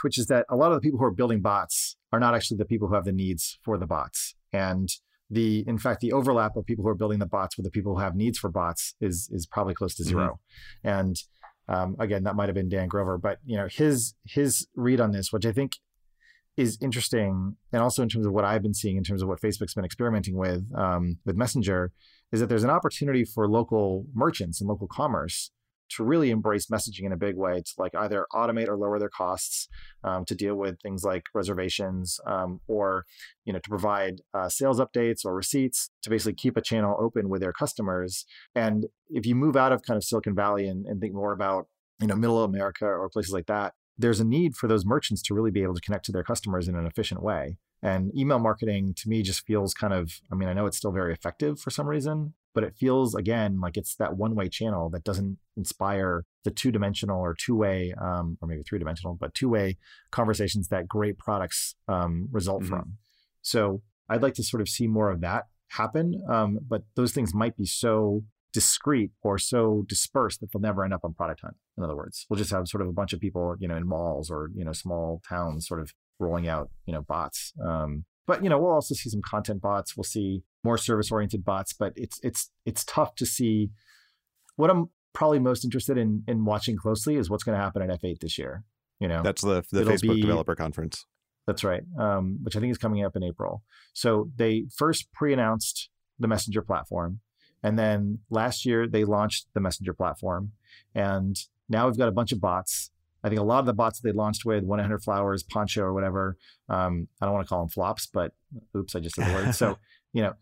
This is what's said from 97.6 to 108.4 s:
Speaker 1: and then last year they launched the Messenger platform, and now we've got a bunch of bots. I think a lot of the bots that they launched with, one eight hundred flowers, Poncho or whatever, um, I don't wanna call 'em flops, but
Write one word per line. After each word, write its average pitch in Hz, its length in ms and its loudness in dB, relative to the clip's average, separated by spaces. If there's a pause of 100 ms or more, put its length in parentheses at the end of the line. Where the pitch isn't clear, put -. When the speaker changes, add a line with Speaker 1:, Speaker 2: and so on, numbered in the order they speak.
Speaker 1:
and 107 160 2
then 104 400 2 (100)
last 113 380 0
year 117 200 4
they 107 180 4
launched 104 500 0
the 104 60 0
Messenger 95 340 -2
platform, 92 580 -2 (420)
and 98 420 0 (320)
now 113 180 4
we've 123 100 0
got 120 120 4
a 107 40 2
bunch 113 200 0
of 107 80 -2
bots. 92 500 -2 (340)
I 110 40 -2
think 107 120 2
a 104 40 2
lot 117 140 4
of 135 80 2
the 123 60 4
bots 113 280 0
that 117 80 0
they 98 80 2
launched 107 280 0
with, 107 180 2
one 98 160 0
eight 104 60 0
hundred 104 180 -2
flowers, 98 400 0
Poncho 104 400 -2
or 95 100 0
whatever, 95 440 0 (320)
um, 90 400 0 (120)
I - 40 0
don't 101 100 2
wanna 98 120 0
call 90 160 -2
'em 85 60 -4
flops, 101 380 -2
but 87 260 -2 (440)